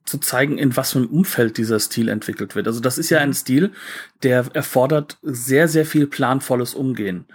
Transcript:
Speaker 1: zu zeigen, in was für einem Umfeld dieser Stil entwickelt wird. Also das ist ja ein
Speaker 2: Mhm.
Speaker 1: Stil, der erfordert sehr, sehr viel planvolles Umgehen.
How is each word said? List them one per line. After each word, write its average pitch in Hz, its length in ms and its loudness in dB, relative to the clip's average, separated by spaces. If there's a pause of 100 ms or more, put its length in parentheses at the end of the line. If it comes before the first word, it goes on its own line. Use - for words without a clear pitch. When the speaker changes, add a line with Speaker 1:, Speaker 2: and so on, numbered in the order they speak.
Speaker 1:
zu - 120 -6
zeigen, 139 400 0
in 131 200 2
was 131 160 -2
für 135 60 2
einem 123 100 0
Umfeld 123 480 2
dieser 110 240 0
Stil - 260 -2
entwickelt 107 480 -6
wird. 107 120 -2
Also 117 120 -4
das 127 180 -2
ist 160 120 -4
ja 160 100 4
ein 143 100 2
Speaker 2:
Mhm. 131 40 -2
Speaker 1:
Stil, 151 380 2 (520)
der 123 300 4
erfordert 143 680 0
sehr, 139 460 2
sehr 156 180 2
viel 151 220 2
planvolles 127 640 0
Umgehen. 110 600 -4